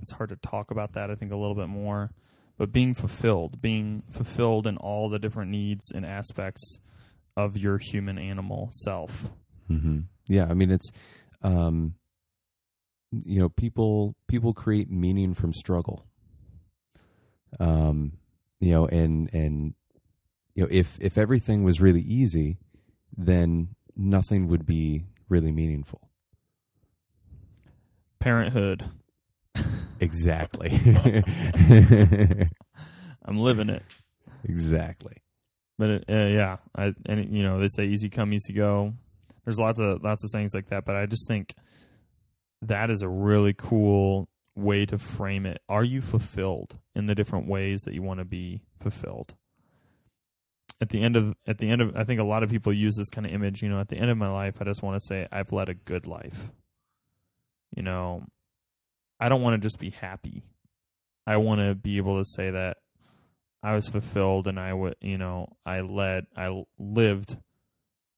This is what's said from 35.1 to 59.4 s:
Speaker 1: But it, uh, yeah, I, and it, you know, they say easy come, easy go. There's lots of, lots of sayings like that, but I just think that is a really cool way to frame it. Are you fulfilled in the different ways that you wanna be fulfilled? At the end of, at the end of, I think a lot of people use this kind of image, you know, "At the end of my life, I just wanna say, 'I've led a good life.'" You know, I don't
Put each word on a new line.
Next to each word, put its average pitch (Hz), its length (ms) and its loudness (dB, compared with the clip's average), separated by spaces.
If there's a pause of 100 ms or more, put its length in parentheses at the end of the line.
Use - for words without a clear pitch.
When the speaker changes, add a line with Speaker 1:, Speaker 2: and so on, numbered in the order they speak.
Speaker 1:
But 107 120 0
it, 104 200 -2
uh, 107 180 2
yeah, 101 300 0 (180)
I, 101 180 -2 (120)
and 104 160 -2
it, 104 80 -8
you 104 140 -2
know, 95 160 0
they 101 100 2
say 104 160 -2
easy 104 240 -2
come, 104 240 -2
easy 101 200 -6
go. 104 400 0 (520)
There's 113 140 -4
lots 113 200 0
of, 98 240 -2
lots 107 200 -2
of 107 80 -8
sayings 104 220 -4
like 98 160 -8
that, 98 160 -6
but 98 100 -4
I 101 100 -2
just 110 220 -8
think 104 260 -4 (1080)
that 110 280 -2
is 104 120 -2
a 95 80 -6
really 101 440 4
cool 101 720 2 (280)
way 101 300 0
to 104 120 -6
frame 98 480 -6
it. - 240 -8
Are 104 140 2
you 131 180 -2
fulfilled 95 760 -4 (180)
in 104 100 -2
the 104 100 0
different 101 320 -2
ways 98 380 -2
that - 80 -8
you 85 80 -8
wanna 92 240 -8
be 90 360 -10 (200)
fulfilled? - 520 -10 (1500)
At 113 80 -4
the 104 120 -2
end 117 140 2
of, 107 200 2 (120)
at 104 100 -2
the 107 120 -2
end 120 120 2
of, 110 140 0
I 110 80 -2
think 113 160 -2
a 104 60 0
lot 107 180 0
of 104 60 -2
people 107 240 0
use 107 240 0
this 104 120 -6
kind 107 160 -8
of 87 80 -8
image, 101 280 -4
you 107 80 -4
know, 98 100 -2
"At 101 100 -6
the - 80 -8
end 117 140 0
of 113 60 0
my 101 120 -2
life, 98 320 -4
I 98 40 -6
just 101 180 -6
wanna 98 180 -4
say, 95 300 -8
'I've 98 200 -8
led 95 180 -4
a 92 40 -8
good 90 340 -8
life.'" 98 440 -14 (1200)
You - 80 -10
know, 90 420 -6 (920)
I 120 100 0
don't 131 120 4